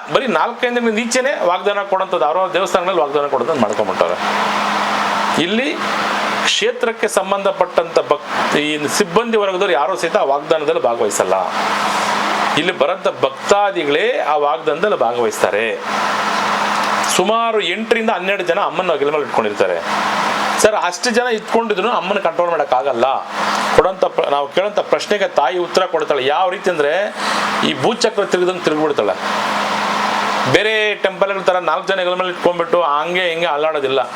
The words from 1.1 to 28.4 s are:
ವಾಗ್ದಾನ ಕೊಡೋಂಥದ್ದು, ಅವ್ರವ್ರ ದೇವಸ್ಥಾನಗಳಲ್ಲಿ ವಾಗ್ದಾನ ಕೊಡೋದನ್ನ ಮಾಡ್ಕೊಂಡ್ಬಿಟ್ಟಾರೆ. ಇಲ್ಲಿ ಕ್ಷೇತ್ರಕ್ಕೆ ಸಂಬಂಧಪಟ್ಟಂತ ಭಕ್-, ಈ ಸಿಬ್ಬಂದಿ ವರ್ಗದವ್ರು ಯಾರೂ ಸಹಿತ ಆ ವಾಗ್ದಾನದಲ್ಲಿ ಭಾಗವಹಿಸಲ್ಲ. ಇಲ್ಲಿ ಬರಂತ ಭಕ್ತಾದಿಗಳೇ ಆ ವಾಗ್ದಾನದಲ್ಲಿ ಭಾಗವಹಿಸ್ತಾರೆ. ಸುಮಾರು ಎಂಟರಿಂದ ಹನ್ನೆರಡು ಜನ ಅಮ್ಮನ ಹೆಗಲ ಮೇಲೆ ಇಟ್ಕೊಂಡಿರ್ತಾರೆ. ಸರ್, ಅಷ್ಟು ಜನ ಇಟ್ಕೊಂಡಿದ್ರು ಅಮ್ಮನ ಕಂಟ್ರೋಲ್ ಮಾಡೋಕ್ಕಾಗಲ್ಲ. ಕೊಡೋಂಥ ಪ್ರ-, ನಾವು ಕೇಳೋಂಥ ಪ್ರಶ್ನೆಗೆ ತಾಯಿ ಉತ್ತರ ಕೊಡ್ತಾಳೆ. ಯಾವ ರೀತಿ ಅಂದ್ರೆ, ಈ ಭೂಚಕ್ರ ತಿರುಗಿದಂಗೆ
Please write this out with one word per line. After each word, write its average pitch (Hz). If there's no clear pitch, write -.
ವಾಗ್ದಾನ 196
ಕೊಡೋಂಥದ್ದು, 185
ಅವ್ರವ್ರ 175
ದೇವಸ್ಥಾನಗಳಲ್ಲಿ 175
ವಾಗ್ದಾನ 143
ಕೊಡೋದನ್ನ 139
ಮಾಡ್ಕೊಂಡ್ಬಿಟ್ಟಾರೆ. 92
ಇಲ್ಲಿ 226
ಕ್ಷೇತ್ರಕ್ಕೆ 226
ಸಂಬಂಧಪಟ್ಟಂತ 190
ಭಕ್-, -
ಈ 147
ಸಿಬ್ಬಂದಿ 214
ವರ್ಗದವ್ರು 190
ಯಾರೂ 165
ಸಹಿತ 170
ಆ 190
ವಾಗ್ದಾನದಲ್ಲಿ 156
ಭಾಗವಹಿಸಲ್ಲ. 113
ಇಲ್ಲಿ 175
ಬರಂತ 180
ಭಕ್ತಾದಿಗಳೇ 175
ಆ 151
ವಾಗ್ದಾನದಲ್ಲಿ 156
ಭಾಗವಹಿಸ್ತಾರೆ. 113
ಸುಮಾರು 220
ಎಂಟರಿಂದ 220
ಹನ್ನೆರಡು 190
ಜನ 175
ಅಮ್ಮನ 175
ಹೆಗಲ 143
ಮೇಲೆ 151
ಇಟ್ಕೊಂಡಿರ್ತಾರೆ. 101
ಸರ್, 214
ಅಷ್ಟು 180
ಜನ 240
ಇಟ್ಕೊಂಡಿದ್ರು 220
ಅಮ್ಮನ 196
ಕಂಟ್ರೋಲ್ 175
ಮಾಡೋಕ್ಕಾಗಲ್ಲ. 131
ಕೊಡೋಂಥ 185
ಪ್ರ-, 165
ನಾವು 143
ಕೇಳೋಂಥ 190
ಪ್ರಶ್ನೆಗೆ 185
ತಾಯಿ 175
ಉತ್ತರ 180
ಕೊಡ್ತಾಳೆ. 156
ಯಾವ 165
ರೀತಿ 190
ಅಂದ್ರೆ, 175
ಈ 143
ಭೂಚಕ್ರ 208
ತಿರುಗಿದಂಗೆ 180